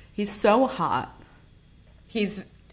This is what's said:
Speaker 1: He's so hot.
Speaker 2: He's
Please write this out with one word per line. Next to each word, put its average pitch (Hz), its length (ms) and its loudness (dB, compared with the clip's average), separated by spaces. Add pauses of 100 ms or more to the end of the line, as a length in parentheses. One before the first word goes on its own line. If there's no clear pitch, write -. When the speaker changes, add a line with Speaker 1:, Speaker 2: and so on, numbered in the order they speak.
(120)
Speaker 1:
He's 208 200 -6
so 233 340 4
hot. 156 480 -4 (920)
Speaker 2:
He's 202 360 -2 (280)